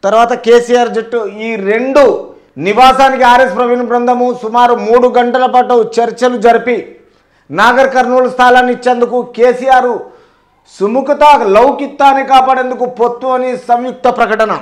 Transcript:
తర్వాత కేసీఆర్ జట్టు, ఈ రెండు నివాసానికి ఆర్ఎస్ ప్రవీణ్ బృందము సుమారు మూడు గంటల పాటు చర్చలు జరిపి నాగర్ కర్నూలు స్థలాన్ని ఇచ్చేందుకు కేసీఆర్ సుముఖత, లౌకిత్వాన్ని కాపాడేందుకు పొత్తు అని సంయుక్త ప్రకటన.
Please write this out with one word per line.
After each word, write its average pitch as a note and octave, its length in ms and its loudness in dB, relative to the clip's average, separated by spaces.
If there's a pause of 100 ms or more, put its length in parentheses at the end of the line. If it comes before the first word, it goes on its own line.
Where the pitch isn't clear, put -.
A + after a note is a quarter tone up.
తర్వాత A3+ 280 0
కేసీఆర్ A#3+ 560 2
జట్టు, A3+ 380 -6
ఈ G#3+ 300 -8
రెండు A#3 720 0 (280)
నివాసానికి B3+ 640 2
ఆర్ఎస్ B3 320 2
ప్రవీణ్ B3 320 -2
బృందము A#3+ 560 -2
సుమారు A#3+ 320 0
మూడు A#3 340 2
గంటల B3 380 0
పాటు B3 440 0 (100)
చర్చలు B3 360 -2
జరిపి A3+ 640 -2 (500)
నాగర్ B3 440 0
కర్నూలు B3+ 340 0
స్థలాన్ని B3 440 2
ఇచ్చేందుకు A#3+ 640 -2
కేసీఆర్ B3 640 0 (840)
సుముఖత, C4+ 600 2
లౌకిత్వాన్ని C4+ 840 0
కాపాడేందుకు B3+ 600 0
పొత్తు A#3+ 400 -4
అని B3+ 300 -4
సంయుక్త B3 520 -4
ప్రకటన. A3 520 -2